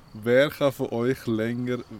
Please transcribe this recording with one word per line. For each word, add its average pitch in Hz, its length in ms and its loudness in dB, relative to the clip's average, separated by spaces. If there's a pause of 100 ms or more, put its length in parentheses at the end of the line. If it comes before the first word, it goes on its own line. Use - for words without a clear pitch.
(120)
Wer 123 380 4
kann 143 220 0
von - 180 -6
euch 120 380 -2
länger 120 520 -2 (200)